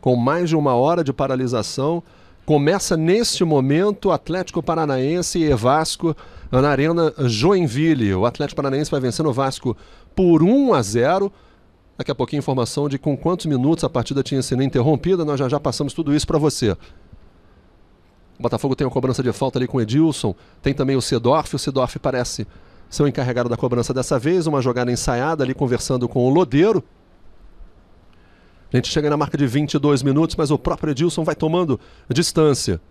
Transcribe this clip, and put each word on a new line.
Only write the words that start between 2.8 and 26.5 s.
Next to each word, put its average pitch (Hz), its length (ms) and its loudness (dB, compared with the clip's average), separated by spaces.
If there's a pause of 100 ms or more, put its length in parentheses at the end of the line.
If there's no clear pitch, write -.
neste 185 480 2
momento 160 680 2
Atlético 175 500 -4
Paranaense 156 800 -2
e 151 140 4
Vasco 135 600 0 (380)
na 131 160 4
Arena 156 500 2
Joinville. 135 960 2
O 95 120 0
Atlético 139 320 -4
Paranaense 139 340 -2
vai 156 80 0
vencendo 139 300 -2
o 131 40 -2
Vasco 131 400 -4 (400)
por 170 300 6
um 247 300 4
a 143 80 2
zero. 135 500 0 (680)
Daqui 127 140 -6
a 131 40 -2
pouquinho 135 240 -4
informação 135 500 -2
de 135 100 -4
com 143 160 -2
quantos 175 300 -4
minutos 147 400 0
a - 40 0
partida 135 320 -2
tinha 131 200 -2
sido 127 200 -2
interrompida. 143 640 2
Nós 147 160 -2
já 139 80 0
já 143 140 0
passamos 147 320 -4
tudo 147 200 -2
isso 151 140 0
pra 165 100 0
você. 131 380 2 (1600)
O - 60 -16
Botafogo 123 320 -2
tem 147 100 -2
a 131 40 0
cobrança 127 340 -2
de 123 80 0
falta - 260 -4
ali 98 80 -2
com - 120 -4
o 123 40 2
Edilson. 123 540 0 (260)
Tem 135 120 -2
também 135 240 0
o 123 40 0
Seedorf. 131 540 0
O - 20 -2
Seedorf 135 420 -2
parece 123 460 -4 (440)
ser - 140 0
o 147 40 4
encarregado 123 400 -2
da 117 80 -2
cobrança 120 380 -2
dessa 131 260 0
vez. 160 260 0
Uma 147 160 0
jogada 123 300 0
ensaiada 135 500 -2
ali 131 120 -2
conversando 123 560 -2
com 123 180 2
o - 20 4
Lodeiro. 160 540 2 (1900)